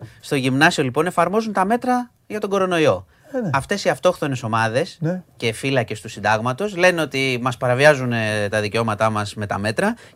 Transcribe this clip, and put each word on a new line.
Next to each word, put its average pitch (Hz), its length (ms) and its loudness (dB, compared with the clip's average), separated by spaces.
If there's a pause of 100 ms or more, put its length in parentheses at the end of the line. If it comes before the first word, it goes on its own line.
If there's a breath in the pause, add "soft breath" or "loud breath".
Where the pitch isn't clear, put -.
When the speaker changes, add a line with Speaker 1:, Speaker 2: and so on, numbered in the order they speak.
(200 loud breath)
Speaker 1:
Στο - 140 -4
γυμνάσιο, 139 500 2
λοιπόν, 147 220 0
εφαρμόζουν 190 460 0
τα 190 120 0
μέτρα 247 460 -2 (160)
για 208 140 -8
τον 208 100 -6
κορονοϊό. 170 560 2 (260 soft breath)
Speaker 2:
Ε, 262 80 -4
ναι. 190 120 -2
Speaker 1:
Αυτές 139 320 -4
οι 190 40 2
αυτόχθονες 151 540 0
ομάδες 113 580 -2
Speaker 2:
Ναι. 175 220 -4 (140)
Speaker 1:
και 113 160 -2
φύλακες 123 480 -2
του - 80 -14
συντάγματος 120 680 -2
λένε 175 240 4
ότι 135 420 -2
μας 123 140 -2
παραβιάζουν, 127 560 4
ε, 107 360 0
τα 107 120 0
δικαιώματά 110 500 0
μας 104 240 -4
με 107 120 -6
τα 98 120 -4
μέτρα 117 360 -2 (220 loud breath)